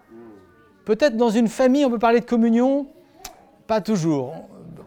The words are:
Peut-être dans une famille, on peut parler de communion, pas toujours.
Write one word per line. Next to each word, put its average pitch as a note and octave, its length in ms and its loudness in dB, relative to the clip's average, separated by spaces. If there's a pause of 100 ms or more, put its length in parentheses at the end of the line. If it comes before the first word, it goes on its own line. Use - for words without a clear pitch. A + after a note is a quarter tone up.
(840)
Peut-être A3 320 0
dans A#3+ 140 2
une A3 180 2
famille, C4 380 2
on A#3+ 40 0
peut A#3 80 -2
parler A#3 220 2
de A#3 60 -6
communion, A#3+ 600 2 (800)
pas A3 140 -2
toujours. D#3+ 540 -2 (520)